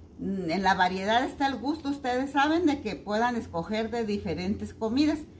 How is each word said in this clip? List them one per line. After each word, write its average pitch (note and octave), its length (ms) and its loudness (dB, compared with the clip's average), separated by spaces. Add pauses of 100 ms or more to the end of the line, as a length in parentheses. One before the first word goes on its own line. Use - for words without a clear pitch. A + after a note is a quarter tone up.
(200)
mm, F3+ 320 -2
en F#3 100 0
la F#3+ 140 6
variedad F#3+ 500 2
está - 220 0
el C4+ 80 0
gusto. C#4 340 -4
Ustedes C4+ 440 -2
saben D4+ 340 4
de - 140 0
que G3 160 -6
puedan A3+ 380 0
escoger G#3+ 540 -4
de A#3 160 -2
diferentes G3 720 -4
comidas. D4 460 2 (180)